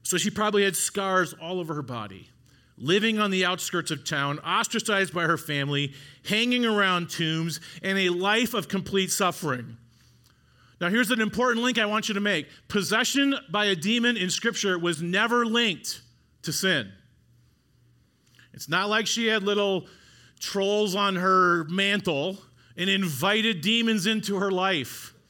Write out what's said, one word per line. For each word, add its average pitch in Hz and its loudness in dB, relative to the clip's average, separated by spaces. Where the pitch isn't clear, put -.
So - -2
she 185 0
probably 208 2
had 196 2
scars 190 0
all 175 -6
over 160 -6
her 147 -6
body, 107 -10
living 208 2
on 208 2
the 185 2
outskirts 180 -2
of 143 -6
town, 143 -2
ostracized 202 0
by 170 0
her 160 4
family, 143 -2
hanging 240 2
around 190 2
tombs, 160 -2
and 190 0
a 185 2
life 208 2
of 202 -2
complete 196 0
suffering. 135 -2
Now, 175 2
here's 220 4
an 233 2
important 233 2
link 247 0
I 226 4
want 214 0
you 214 -2
to 196 0
make. 202 0
Possession 240 2
by 208 0
a 196 2
demon 233 0
in 185 -2
Scripture 196 -2
was 170 -2
never 220 2
linked 220 -2
to 160 -8
sin. 147 0
It's - -14
not 185 0
like 214 0
she 226 0
had 220 2
little 202 0
trolls 202 0
on 196 2
her 180 4
mantle 190 0
and 185 -2
invited 190 0
demons 220 0
into 202 0
her 196 0
life. 185 -2